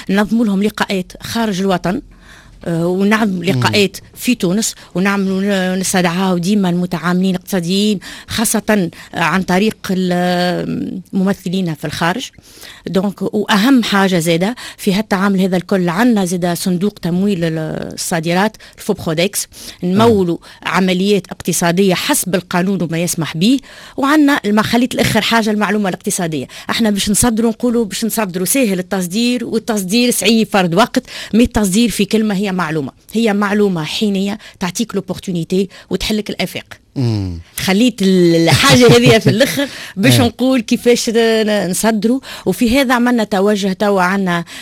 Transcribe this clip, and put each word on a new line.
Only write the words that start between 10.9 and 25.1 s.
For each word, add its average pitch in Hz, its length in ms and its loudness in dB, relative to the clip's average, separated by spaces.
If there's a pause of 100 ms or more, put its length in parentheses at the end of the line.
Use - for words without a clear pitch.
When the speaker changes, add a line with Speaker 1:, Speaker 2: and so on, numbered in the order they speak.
Speaker 1:
ممثلينا 185 600 -2
في - 100 -10
الخارج. 180 460 -4 (560)
دونك، 190 360 -2
وأهم 220 600 2
حاجة 196 360 2
زادة 170 360 0 (240)
في 202 140 0
هالتعامل 196 480 0
هذا 190 160 0
الكل، 180 320 0
عنا 208 360 2
زادة 175 300 -2
صندوق 180 380 -2
تمويل 180 520 -2
ال-، 160 480 -4
الصادرات، 175 640 -2 (220)
الفوبرودكس. 180 680 -4 (340)
نمولوا 185 560 2 (280)
Speaker 2:
آه. - 20 -6
Speaker 1:
عمليات 185 600 0
اقتصادية 180 640 0
حسب - 400 -2
القانون 180 480 -2
وما 160 160 -4
يسمح 165 380 -4
به. 233 240 2 (360)
وعنا 285 480 4
المخليت 214 500 0
الآخر - 260 2